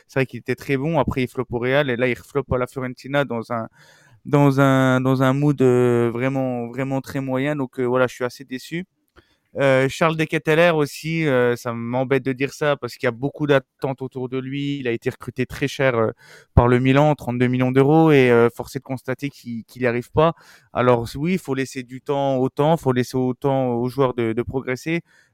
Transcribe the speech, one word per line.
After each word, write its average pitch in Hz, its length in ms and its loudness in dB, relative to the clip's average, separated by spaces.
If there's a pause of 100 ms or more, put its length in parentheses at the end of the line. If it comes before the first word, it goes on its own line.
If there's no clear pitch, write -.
c'est - 120 -4
vrai 135 80 2
qu'il 120 120 -12
était 123 160 -6
très 139 220 -4
bon. 151 220 -2
Après, 127 240 0
il 120 40 -2
floppe - 240 -6
au 123 60 -4
Real 131 320 0
et 120 60 -2
là, 127 120 0
il 123 100 -2
refloppe - 360 -6
à 127 60 0
la 123 80 -4
Fiorentina 131 580 -6
dans 117 260 -8
un, 117 160 -6 (560)
dans 139 380 4
un, 131 400 4
dans 131 220 0
un 131 100 4
mood, 143 300 2
euh, 123 500 4
vraiment, 127 560 -4
vraiment 135 320 -4
très 139 200 -8
moyen. 135 340 -4
Donc, 131 240 -8
euh, 131 40 -2
voilà, 127 240 0
je - 60 -12
suis - 100 -10
assez 127 220 -8
déçu. 127 400 -10 (760)
Euh, 135 300 2
Charles 160 260 0
De 160 80 -2
Ketelaere 160 540 2
aussi, 156 500 -4
euh, 123 300 2
ça 120 160 -8
m'embête 123 500 -2
de 135 80 -2
dire 131 220 -6
ça 143 240 -2
parce - 180 -12
qu'il - 100 -6
y 131 40 0
a - 20 0
beaucoup 139 360 -4
d'attentes 139 540 0
autour 127 280 -10
de 131 80 -6
lui. 143 400 -6
Il 127 100 -6
a 117 40 0
été 117 180 -4
recruté - 360 -6
très - 220 -4
cher, 135 280 0
euh, 113 160 2 (420)
par 123 160 6
le 123 100 6
Milan, 139 360 4
trente-deux 123 320 -2
millions 127 240 0
d'euros, 151 400 6
et, 127 200 6
euh, 117 180 6
force - 280 -10
est - 20 -12
de - 60 -18
constater 131 440 -8
qu'il, 117 360 -12
qu'il - 160 -16
n'y 123 60 0
arrive 120 240 -4
pas. 160 240 2 (360)
Alors 120 340 2 (120)
oui, 165 160 -2
il 185 40 0
faut 135 160 -6
laisser 131 300 -6
du 123 160 -18
temps 139 380 -2
au 131 100 2
temps, 151 300 0
faut 131 160 0
laisser 123 240 -2
au 127 160 0
temps 135 400 -2
aux 120 160 -2
joueurs 123 240 0
de, 117 180 -2
de 113 100 -2
progresser. 131 600 -4 (320)